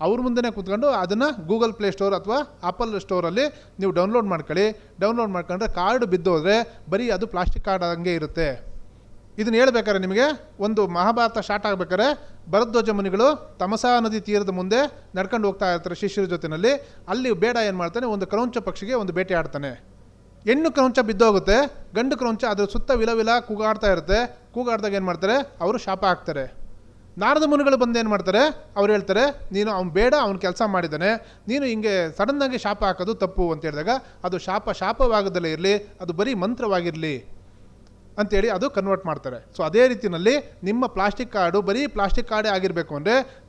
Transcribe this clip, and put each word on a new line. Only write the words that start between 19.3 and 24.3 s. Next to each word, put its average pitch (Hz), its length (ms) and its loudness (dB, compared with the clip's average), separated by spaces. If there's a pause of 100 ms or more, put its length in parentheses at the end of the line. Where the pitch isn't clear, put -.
ಆಡ್ತಾನೆ. 143 580 -4 (540)
ಹೆಣ್ಣು 294 260 2
ಕ್ರೌಂಚ 262 280 2
ಬಿದ್ದೋಗುತ್ತೆ, 214 880 4 (100)
ಗಂಡು 254 220 0
ಕ್ರೌಂಚ 226 320 -2
ಅದ್ರ 202 160 0
ಸುತ್ತ - 260 -2
ವಿಲ 226 180 2
ವಿಲ 226 200 2 (100)
ಕೂಗಾಡ್ತಾ 214 520 0
ಇರುತ್ತೆ. 190 480 0 (140)